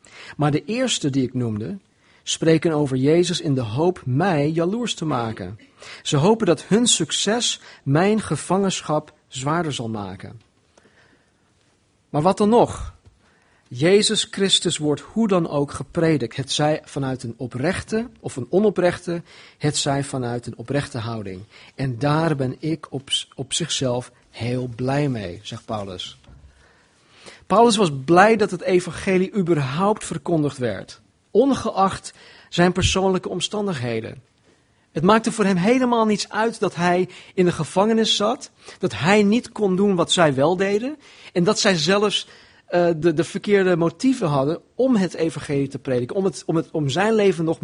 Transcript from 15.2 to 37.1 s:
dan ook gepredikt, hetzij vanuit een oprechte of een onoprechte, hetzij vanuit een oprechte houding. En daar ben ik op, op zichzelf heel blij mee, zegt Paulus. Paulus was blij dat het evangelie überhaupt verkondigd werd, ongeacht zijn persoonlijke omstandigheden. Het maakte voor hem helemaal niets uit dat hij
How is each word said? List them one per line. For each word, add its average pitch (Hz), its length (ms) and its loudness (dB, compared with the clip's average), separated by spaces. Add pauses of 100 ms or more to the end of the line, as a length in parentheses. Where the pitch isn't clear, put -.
dan 180 220 2
ook 143 220 -2
gepredikt, 156 640 -2
hetzij 151 480 -2
vanuit 131 400 -6
een 117 140 -8
oprechte 165 720 -4 (120)
of - 160 -10
een 120 140 -8
onoprechte, 175 720 0 (360)
hetzij 143 460 0
vanuit 123 420 -6
een 123 120 -12
oprechte 135 400 -6
houding. 104 440 -8 (340)
En 131 240 -4
daar 151 360 2
ben 135 240 -4
ik 156 300 -6
op, 135 200 -10 (260)
op - 180 -10
zichzelf 127 580 -4 (180)
heel 123 460 -6
blij 139 340 0
mee, 101 340 -6
zegt - 220 -14
Paulus. 98 540 -10 (1300)
Paulus 220 280 6
was 190 160 2 (140)
blij 185 300 6
dat 202 160 -2
het 175 100 -8
evangelie 185 760 0
überhaupt 170 680 0
verkondigd 156 520 -2
werd, 104 440 -6 (300)
ongeacht 214 840 0 (360)
zijn 175 220 4
persoonlijke 185 580 0
omstandigheden. 131 920 -6 (680)
Het 147 120 -4
maakte 220 280 4
voor 208 140 0
hem 196 120 2
helemaal 240 480 2
niets 214 240 -2
uit 226 300 -2
dat 190 160 -2
hij 175 340 0 (240)